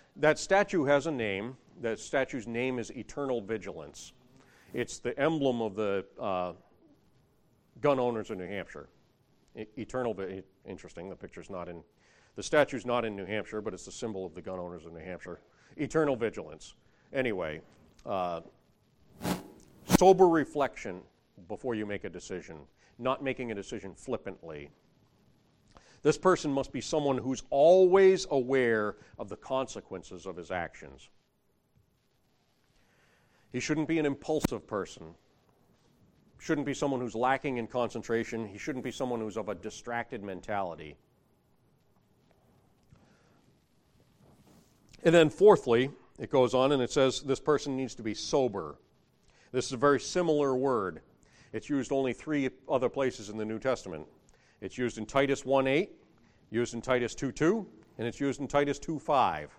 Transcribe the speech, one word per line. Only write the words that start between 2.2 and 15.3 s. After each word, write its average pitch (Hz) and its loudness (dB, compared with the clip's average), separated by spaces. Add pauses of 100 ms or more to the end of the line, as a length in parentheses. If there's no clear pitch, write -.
name 123 -4
is 110 -8
Eternal 127 -6
Vigilance. 90 -10 (600)
It's 123 -6
the - -6
emblem 139 2
of 104 -4
the, 98 0 (120)
uh, 90 -2 (1300)
gun 139 2
owners 117 -2
of 101 -8
New 90 -10
Hampshire. 87 -10 (720)
E-, 110 -10 (100)
Eternal 120 -4
Vi-, 95 -8 (220)
interesting, 90 -14
the 90 -12
picture's 92 -16
not 90 -10
in, 85 -14 (540)
the 101 -8
statue's 139 2
not 120 0
in 107 -4
New 98 -8
Hampshire, 104 -6
but 104 -6
it's 90 -12
the 95 -16
symbol 98 -8
of 82 -12
the 90 -14
gun 92 -8
owners 87 -10
of 82 -18
New 82 -14
Hampshire. 87 -12 (340)